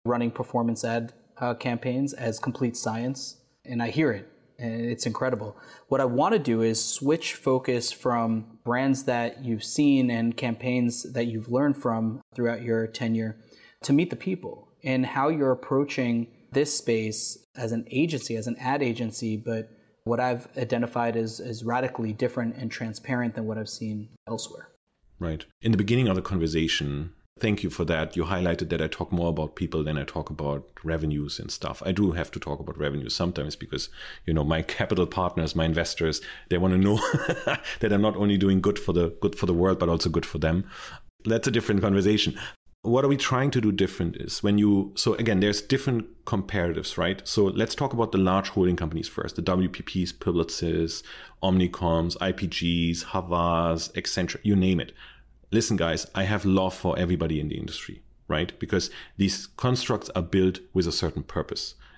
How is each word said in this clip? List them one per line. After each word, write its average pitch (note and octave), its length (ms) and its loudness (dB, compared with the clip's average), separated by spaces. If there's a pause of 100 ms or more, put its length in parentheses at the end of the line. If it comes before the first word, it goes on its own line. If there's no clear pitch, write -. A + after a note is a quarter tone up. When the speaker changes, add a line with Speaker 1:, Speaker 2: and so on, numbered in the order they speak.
Speaker 1:
running A#2+ 240 2
performance A#2 540 -2
ad, A#2 300 -4 (260)
uh, A#2+ 140 -2
campaigns B2+ 600 -2
as A2+ 260 -4
complete B2+ 380 -2
science. A#2+ 640 -6 (240)
And A#2 160 -4
I A2+ 80 0
hear C#3+ 220 2
it, G2 180 -8 (300)
and A#2 260 -4
it's A#2+ 200 -4
incredible. A2+ 520 -2 (300)
What C3+ 120 2
I C3+ 60 4
wanna D3 340 2
do A#2 220 0
is A2+ 220 2
switch D3+ 500 0
focus B2+ 580 0
from A2+ 720 -2
brands C3+ 420 0
that A#2+ 380 -2
you've A2+ 200 -4
seen C#3 480 4
and A2+ 260 0
campaigns A#2+ 640 0 (100)
that A#2+ 120 0
you've A2+ 240 -4
learned C#3 280 2
from A2+ 440 -2 (140)
throughout A#2 260 0
your A2+ 240 0
tenure A2+ 520 -2 (460)
to C#3 100 2
meet E3+ 160 4
the B2+ 80 -6
people - 500 -8 (160)
and C3 220 2
how C#3 240 0
you're C#3+ 220 2
approaching B2+ 760 0 (240)
this C#3+ 260 2
space A2 680 -2 (120)
as A#2 160 -4
an A2+ 180 -2
agency, C#3+ 460 -2
as A2 100 -6
an A#2 140 -4
ad C#3 240 0
agency, A#2 520 -2
but A2 340 -6 (340)
what A#2 160 0
I've B2 280 -2 (100)
identified A#2+ 580 0
is, A2+ 240 -2
is A#2 240 -10
radically A#2 500 -2
different A#2+ 440 -2
and A#2+ 120 -6
transparent A#2 680 -4
than A2+ 120 -6
what A2 100 -4
I've A2 120 -8
seen G#2+ 400 -8 (180)
elsewhere. - 420 -10 (480)
Speaker 2:
Right. D#2+ 280 -6 (160)
In A2+ 100 2
the G#2 60 4
beginning A#2 300 4
of F#2 80 2
the F#2 60 0
conversation, D#2+ 920 0 (280)
thank G#2+ 240 0
you F2+ 60 -2
for F2 160 -2
that. D#2 300 0
You E2+ 80 0
highlighted F2 460 0
that E2 120 0
I D#2 60 0
talk - 240 -6
more E2+ 180 0
about D#2 260 -4
people D#2+ 280 -2
than D2+ 140 -2
I C#2 60 -4
talk D2+ 260 -8
about C#2+ 380 -4 (160)
revenues D2+ 540 -2
and - 140 -10
stuff. - 340 -8
I F#2+ 60 0
do F#2 220 4
have E2+ 180 -4
to - 80 -10
talk D2 200 -6
about D2+ 180 -10
revenues C#2+ 360 -4
sometimes D#2 420 -2
because, - 340 -8 (360)
you E2 80 0
know, D#2 100 4
my D#2+ 180 2
capital F2+ 440 0
partners, F2 500 -2
my E2 100 2
investors, D#2+ 560 0 (280)
they F2+ 80 2
wanna F#2 200 4
know G2+ 180 6
<laughs> - 840 -2
that G#2+ 120 2
I'm G2+ 100 6
not G#2+ 140 4
only G2+ 220 4
doing F#2+ 240 6
good - 180 2
for F#2 140 -2
the, E2+ 160 4 (120)
good - 160 0
for F2+ 100 0
the F2 60 2
world, F2+ 260 4
but E2+ 100 2
also E2+ 200 2
good D#2+ 160 0
for - 120 -8
them. E2 320 0 (560)
That's A2+ 220 2
a B2+ 40 2
different G#2 300 2
conversation. G2+ 580 4 (440)
What A#2+ 200 4
are C#3 60 4
we C#3+ 80 4
trying C3+ 340 0
to B2+ 80 2
do G#2+ 120 4
different F2+ 440 0
is - 260 -8
when G#2 160 6
you, G2+ 380 6
so G#2+ 200 2
again, A2 260 2
there's G#2 200 4
different - 640 0
comparatives, F2 720 -2
right? F2+ 300 0
So G#2 180 4
let's F#2+ 300 0
talk C#3 160 -2
about A#2 220 0
the F#2+ 40 2
large F#2+ 320 4
holding F2+ 280 4
companies D#2+ 320 -4
first, - 260 -8
the E2+ 60 -4
W F#2 260 2
P - 160 -8
Ps, F2+ 300 -2
Publicis, E2 920 0 (400)
Omnicoms, F2 800 2
I F#2 100 2
P F#2 160 -4
Gs, E2+ 560 0
Havas, E2+ 920 0
et - 120 -6
cetera, - 360 -2
you G#2 120 4
name F#2 240 4
it. - 140 -6 (580)
Listen, A2 240 2
guys, E2 300 0 (100)
I F#2+ 80 2
have G2+ 220 0
love F#2+ 280 4
for - 240 0
everybody E2 440 0
in D2+ 80 -4
the - 80 -6
industry, - 440 -10 (280)
right? D#2 280 -2
Because - 320 -2 (280)
these G2 300 0
constructs - 640 -2
are F2+ 100 0
built F#2 380 2 (140)
with F2 140 2
a D#2+ 60 0
certain D#2 300 -2
purpose, - 520 -6 (220)